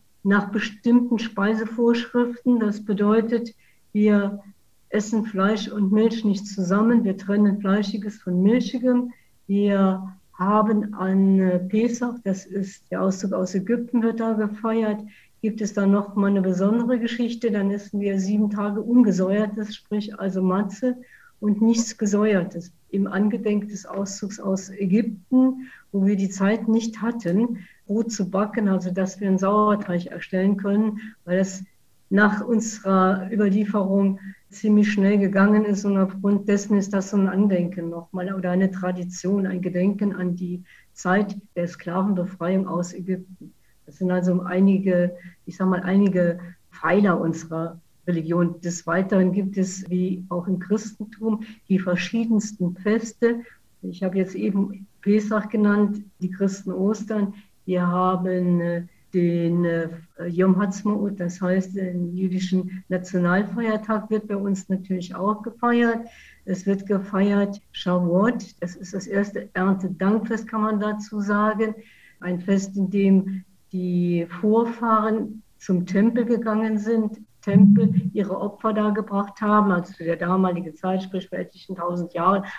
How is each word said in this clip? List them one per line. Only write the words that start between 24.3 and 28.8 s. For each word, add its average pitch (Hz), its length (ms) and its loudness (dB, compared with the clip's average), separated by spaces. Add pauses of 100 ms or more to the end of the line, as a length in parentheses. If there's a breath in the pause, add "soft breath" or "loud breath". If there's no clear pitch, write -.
aus 190 320 -4
Ägypten, 233 1000 0 (220 loud breath)
wo 196 160 0
wir 202 100 4
die 190 140 -2
Zeit 208 380 0
nicht 226 340 0
hatten, 233 560 0 (280 loud breath)
Brot 220 260 -2
zu 180 180 -4
backen, 208 380 0
also 185 220 0